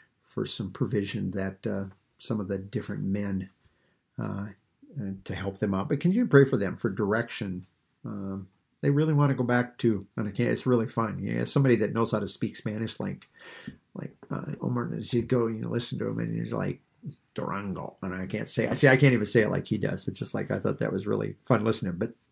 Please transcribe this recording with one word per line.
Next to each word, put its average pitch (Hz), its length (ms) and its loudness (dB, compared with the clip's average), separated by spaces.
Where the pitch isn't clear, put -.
for 110 160 -4
some 98 240 -4
provision 101 600 -2
that, 95 340 -4
uh, 98 200 -4
some 113 220 -4
of 95 80 -6
the 98 100 -2
different 101 440 -6
men, 98 480 -2
uh, 101 280 -6
uh, 98 100 -4
to 101 100 -8
help 95 240 -6
them 98 160 0
out. 95 140 -2
But 151 120 0
can 175 120 4
you 233 140 2
pray 139 180 10
for 135 120 4
them 98 200 0
for - 120 -2
direction? 98 800 -2
Um, 98 420 -8
they 143 100 2
really 156 220 2
wanna 143 220 4
go 127 100 0
back 123 340 2
to, 110 280 2
and 107 120 -2
I - 20 -6
can't, 120 200 0
it's 117 160 -2
really 120 200 4
fun. 104 320 -2
You 104 160 -2
know, 117 100 0
somebody 131 320 4
that 101 160 2
knows 113 200 0
how 107 80 2
to 98 80 -2
speak - 260 -4
Spanish, 110 460 -6
like, 95 280 -6
like, - 200 -10
uh, - 300 -6
Omar, 120 340 -2
as 110 180 -8
you 120 100 2
go, 117 260 2
you 113 200 -4
listen 117 300 -2
to 110 100 -2
him 110 120 -4
and 110 140 -2
you're 113 220 -4
like, 98 240 -2
"Durango." 98 680 -6
And 92 120 -4
I 95 120 -6
can't 104 220 -6
say, 117 260 0
see, - 140 6
I 131 80 8
can't 131 160 8
even 104 140 2
say 113 160 6
it 107 80 2
like 95 160 0
he 107 120 -2
does. 98 280 -2
It's 98 120 -4
just - 160 -6
like, 101 180 -2
I 104 80 -2
thought 104 180 0
that 110 140 -2
was 98 160 -4
really 104 340 -2
fun 107 220 4
listening. 107 340 0
But 117 140 -2